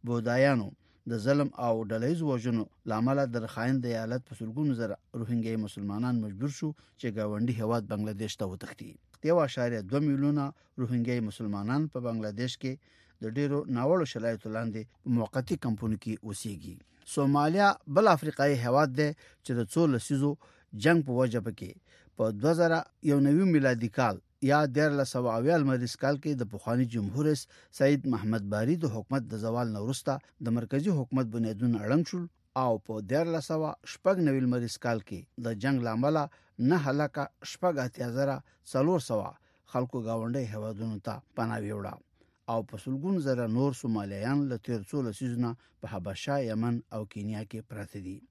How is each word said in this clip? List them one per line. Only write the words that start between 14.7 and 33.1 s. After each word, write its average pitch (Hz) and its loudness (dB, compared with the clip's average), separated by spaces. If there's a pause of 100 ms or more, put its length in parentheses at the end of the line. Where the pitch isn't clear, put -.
په 110 -4
موقتي 127 -2
کمپونو 110 -2
کې 110 -4 (120)
اوسېږي. 98 -10 (380)
سومالیا 147 4 (260)
بل 202 8 (100)
افریقایي 143 2
هیواد 135 4
دی 151 2 (340)
چې - -4
د - 2 (120)
څو 165 4 (100)
لسیزو 135 0 (420)
جنگ 151 4
په 131 -2
وجه 123 2
پکې 98 -8 (480)
په 110 2 (160)
دوه 147 4
زره 165 4 (320)
یو 143 6
نوي 160 6
میلادي 127 4
کال 113 2 (340)
یا 143 6 (180)
دیارلس 147 2
سوه 123 0
اویا 147 4
لمریز 127 0
کال 143 2
کې 151 -2 (100)
د 110 -6
پخواني 120 0
جمهور 110 0
رئیس 147 0 (360)
سید 139 4
محمد 107 0
باري 113 2
د 127 0
حکومت 123 -4
د 107 -6
زوال 117 -2
نه 104 -6
وروسته 135 -4 (320)
د 117 0
مرکزي 143 0
حکومت 127 0
بنیادونه 113 0 (100)
ړنګ 143 4
شول 175 -4 (380)
او 127 2 (140)
په 107 -6